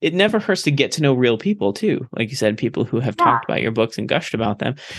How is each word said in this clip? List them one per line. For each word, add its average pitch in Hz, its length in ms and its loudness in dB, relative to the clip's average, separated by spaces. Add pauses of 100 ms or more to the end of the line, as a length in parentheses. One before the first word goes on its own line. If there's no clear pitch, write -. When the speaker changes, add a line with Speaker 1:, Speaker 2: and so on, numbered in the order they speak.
Speaker 1:
it 165 120 0
never 208 240 2
hurts 208 260 0
to - 80 2
get 135 200 2
to 156 100 -4
know 139 120 4
real 123 240 4
people 101 340 0
too. 196 400 -2
Like 110 180 -4
you 135 60 -10
said, 107 220 0
people 113 260 -2
who - 160 -2
have 123 180 -2
Speaker 2:
Yeah. 349 60 2
Speaker 1:
talked 117 220 2
about - 160 -2
your 110 100 -2
books 113 260 0
and 107 120 -6
gushed - 240 0
about 107 260 -2
them, 123 160 -2 (240)